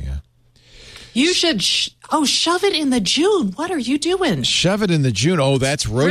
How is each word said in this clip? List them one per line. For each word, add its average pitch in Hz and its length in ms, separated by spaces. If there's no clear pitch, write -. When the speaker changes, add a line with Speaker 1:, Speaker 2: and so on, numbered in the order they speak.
Speaker 1:
yeah. 67 120
Speaker 2:
You 302 200
should, 302 260
sh-, - 280
oh, 294 160
shove 339 380
it 403 100
in 302 160
the 254 100
June. 285 520
What 311 180
are 370 80
you 254 220
doing? 320 420
Speaker 1:
Shove 185 400
it 208 80
in 156 140
the 131 80
June. 147 280
Oh, 135 200
that's 135 240
Speaker 2:
Drizzle 117 280